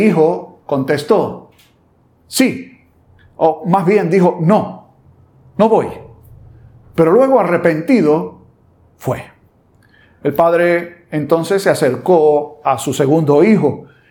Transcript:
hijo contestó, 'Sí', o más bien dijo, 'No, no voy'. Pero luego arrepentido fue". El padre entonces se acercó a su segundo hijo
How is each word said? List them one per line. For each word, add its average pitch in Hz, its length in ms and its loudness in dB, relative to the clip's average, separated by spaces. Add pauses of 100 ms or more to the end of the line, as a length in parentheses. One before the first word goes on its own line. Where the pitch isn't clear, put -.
hijo 170 600 0
contestó, 143 880 -2 (760)
'Sí', - 580 -4 (520)
o 160 300 -2
más 180 200 0
bien 185 240 0
dijo, 180 320 2
'No, 156 520 -2 (600)
no 214 120 2
voy'. 185 320 -2 (960)
Pero 160 160 2
luego 262 260 4
arrepentido 175 1040 0 (520)
fue". - 280 -8 (1000)
El 147 120 -4
padre 170 800 -2
entonces 165 500 -2
se 190 80 0
acercó 151 960 0
a 135 140 0
su 139 140 -6
segundo 147 520 2
hijo 175 400 0 (260)